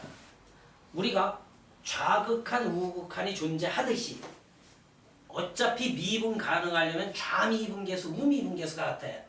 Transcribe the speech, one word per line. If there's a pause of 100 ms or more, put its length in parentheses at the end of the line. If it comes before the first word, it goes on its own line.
(960)
우리가 (440)
좌극한,
우극한이
존재하듯이 (1080)
어차피
미분
가능하려면
좌미분계수,
우미분계수가
같아. (220)